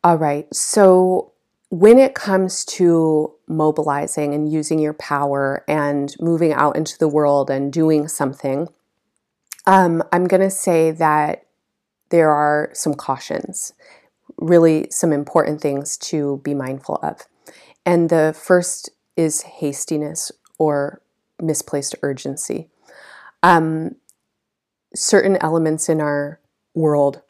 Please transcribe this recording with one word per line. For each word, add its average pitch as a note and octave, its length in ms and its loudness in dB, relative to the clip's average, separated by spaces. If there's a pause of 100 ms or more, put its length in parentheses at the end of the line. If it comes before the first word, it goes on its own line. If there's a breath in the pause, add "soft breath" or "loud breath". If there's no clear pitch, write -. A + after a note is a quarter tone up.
All E3+ 140 4
right, D3+ 360 -4
so F#3 800 4 (360)
when G#3 300 8
it C4 180 4
comes F#3+ 480 -2
to D#3+ 680 2 (140)
mobilizing D3+ 880 -2
and D3+ 160 -2
using D#3 300 -2
your D3+ 140 -2
power C#3 720 -4
and C#3+ 500 -2
moving E3 340 0
out C#3+ 240 0
into D#3 220 -6
the D#3+ 80 0
world C#3+ 420 0
and C#3 240 -4
doing D#3 360 0
something, C#3 580 -4 (1000)
um, F3+ 360 4 (100)
I'm F3+ 140 2
gonna F#3+ 240 2
say E3 400 0
that D3+ 560 0 (640)
there D#3+ 220 4
are D3 420 0
some D3+ 220 -4
cautions, - 760 -10 (640 soft breath)
really E3 540 2
some E3 220 -2
important D3+ 480 -2
things C#3 380 -6
to C#3+ 440 -6
be D3 120 -6
mindful C3+ 500 -8
of. - 160 -8 (680 soft breath)
And E3+ 240 2
the D#3 260 2
first - 540 0 (260)
is D#3+ 260 -2
hastiness D3+ 880 -8 (260)
or D3 420 -2 (400)
misplaced D3 600 -6
urgency. C#3 680 -8 (760 loud breath)
Um, D#3+ 500 2 (1000)
certain G3 440 2
elements D#3+ 520 -2
in D#3 120 0
our D3 400 -4 (340)
world D3 560 0